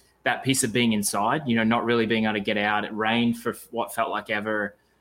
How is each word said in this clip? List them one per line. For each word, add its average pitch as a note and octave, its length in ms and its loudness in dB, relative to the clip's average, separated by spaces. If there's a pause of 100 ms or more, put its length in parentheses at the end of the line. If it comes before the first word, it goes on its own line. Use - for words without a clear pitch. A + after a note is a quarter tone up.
(220)
that B2 220 -2
piece C3 180 2
of A2+ 100 -2
being A#2 200 4
inside, G#2+ 540 0
you A#2 100 2
know, A2+ 80 4
not A2 200 2
really A#2 220 2
being A2 180 2
able G#2+ 100 0
to G#2+ 60 -2
get G#2 160 -2
out. G#2 280 0
It A2 100 -8
rained A#2 440 0
for A#2+ 120 -4
f-, - 220 -8
what A#2 200 -6
felt - 180 -2
like G#2 200 -6
ever. G#2 460 -4 (240)